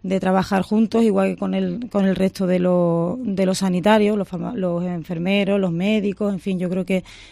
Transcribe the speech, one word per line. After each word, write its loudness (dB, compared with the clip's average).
de -2
trabajar 0
juntos, 2
igual 2
que -8
con -4
el, -4
con 0
el 2
resto 0
de 2
lo-, 2
de 0
los 0
sanitarios, 2
los -2
farma-, -8
los -2
enfermeros, -2
los 0
médicos, 0
en -6
fin, -4
yo -2
creo -2
que, -2